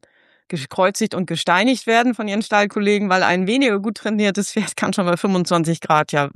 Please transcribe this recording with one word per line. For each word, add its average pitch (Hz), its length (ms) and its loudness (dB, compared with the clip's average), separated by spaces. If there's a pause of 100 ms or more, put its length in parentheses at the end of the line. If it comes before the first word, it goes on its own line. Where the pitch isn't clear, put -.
(480)
gekreuzigt 185 640 -2
und 180 120 -4
gesteinigt 185 640 0
werden 233 280 2
von 214 140 -6
ihren 202 120 -2
Stallkollegen, 208 680 0
weil 185 120 2
ein 180 260 2
weniger 233 320 2
gut 208 180 -6
trainiertes 208 560 -2
Pferd - 240 -4
kann 196 160 -2
schon 190 120 0
bei 175 120 0
fünfundzwanzig 175 640 0
Grad 151 320 0
ja 143 220 0